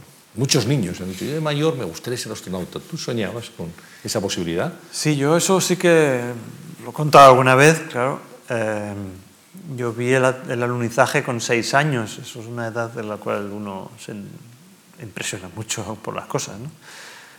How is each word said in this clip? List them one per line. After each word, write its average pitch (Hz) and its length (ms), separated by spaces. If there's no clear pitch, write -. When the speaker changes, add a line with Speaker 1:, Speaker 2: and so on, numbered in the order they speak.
Speaker 1:
Muchos 123 320
niños 104 340
han 92 80
dicho, 95 160
"Yo 127 80
de 160 80
mayor 151 340
me 123 100
gustaría 120 320
ser 117 140
astronauta". 92 480
¿Tú - 180
soñabas 113 520
con 82 220
esa 107 180
posibilidad? 92 520
Speaker 2:
Sí, 151 240
yo 143 200
eso 180 240
sí 180 160
que 156 460
lo 120 80
he - 20
contado 147 380
alguna 131 240
vez, 156 340
claro. 131 300
Eh, 107 440
yo 120 180
vi 120 200
el, 131 100
el 123 140
alunizaje 123 600
con 120 180
seis 117 320
años, 135 480
eso 123 200
es 107 40
una 117 220
edad 113 320
en 107 100
la 104 80
cual 104 340
uno 101 460
se - 160
impresiona 95 540
mucho 107 480
por 107 120
las 95 100
cosas, - 340
¿no? 131 100